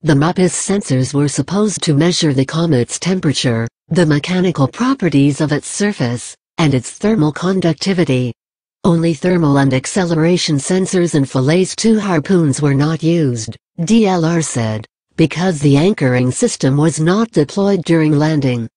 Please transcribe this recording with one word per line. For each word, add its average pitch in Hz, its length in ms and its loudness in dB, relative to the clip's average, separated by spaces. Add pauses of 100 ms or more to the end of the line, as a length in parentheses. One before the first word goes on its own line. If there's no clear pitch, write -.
The 156 140 2
mupus 170 380 0
sensors 135 600 -2
were 143 140 0
supposed 180 560 -2
to 160 100 0
measure 160 400 2
the 135 120 2
comet's 156 540 -2
temperature, 135 680 -2 (220)
the 170 160 2
mechanical 170 640 0
properties 151 760 0
of 147 100 0
its 147 160 -4
surface, 131 680 -4 (220)
and 151 160 2
its 127 180 -2
thermal 208 420 0
conductivity. 170 1000 -2 (520)
Only 170 280 2
thermal 160 440 2
and 139 160 2
acceleration 170 840 0
sensors 180 580 0
and 139 140 2
Philae's 156 460 0
two 220 240 2
harpoons 170 600 0
were 139 140 2
not 151 280 0
used, 135 540 -2 (260)
D 220 240 4
L 180 160 0
R 165 180 0
said, 110 440 -4 (320)
because 160 420 0
the 139 160 4
anchoring 131 560 2
system 139 460 0
was 156 240 0
not 196 300 0
deployed 196 520 0
during 156 340 2
landing. 139 600 0